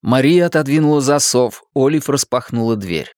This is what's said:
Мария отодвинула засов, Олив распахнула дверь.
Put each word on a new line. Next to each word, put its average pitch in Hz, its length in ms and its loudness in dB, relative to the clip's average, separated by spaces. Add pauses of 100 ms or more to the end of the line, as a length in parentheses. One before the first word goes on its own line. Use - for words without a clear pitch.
Мария 139 440 2
отодвинула 151 560 0
засов, 131 600 0 (100)
Олив 143 360 0
распахнула 123 680 -2
дверь. 90 420 -6